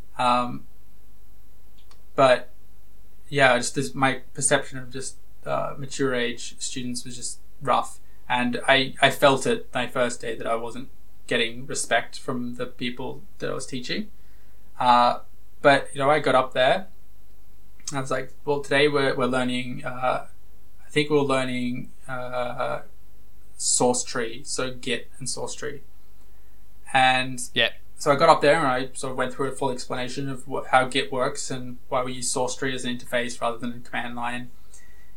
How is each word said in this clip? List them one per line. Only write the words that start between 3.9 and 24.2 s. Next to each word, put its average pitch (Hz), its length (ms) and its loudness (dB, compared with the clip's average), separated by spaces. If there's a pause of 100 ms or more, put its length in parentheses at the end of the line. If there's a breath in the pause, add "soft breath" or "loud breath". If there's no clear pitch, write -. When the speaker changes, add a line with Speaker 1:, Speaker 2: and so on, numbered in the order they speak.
Speaker 1:
my 135 280 2 (120)
perception 139 440 2
of 123 120 -6
just, 131 260 -6 (280)
uh, 147 320 -2
mature 135 380 0
age 120 440 -2
students 123 460 -4
was 120 120 -6
just - 220 -4 (220)
rough, 120 380 0 (300 soft breath)
and 123 400 2
I, 135 320 4
I 135 100 8
felt 135 360 6
it 117 280 0
my 123 120 0
first 123 340 0
day 117 160 -4
that 117 100 -4
I 113 100 0
wasn't 117 320 -4 (380)
getting 120 400 0
respect - 520 0
from 123 380 -2
the 123 100 -2
people 127 560 -4 (160)
that 143 120 -2
I - 40 -2
was 135 120 -4
teaching. 160 420 -2 (680 soft breath)
Uh, 123 420 6 (420)
but, 139 300 6
you 139 60 -4
know, 139 120 4
I 151 100 6
got 139 140 4
up 127 180 4
there, 143 340 4 (1000)
and 143 100 -2
I - 20 0
was 135 100 -2
like, 135 220 -2 (120)
"Well, 143 160 2
today 143 280 6
we're, 139 280 4
we're 127 100 2
learning, 127 580 0
uh, 127 420 0 (580)
I - 60 -6
think 151 200 0
we're 147 100 6
learning, 127 720 0 (180)
uh, 123 720 -4 (760)
source - 480 2
tree, 113 400 -4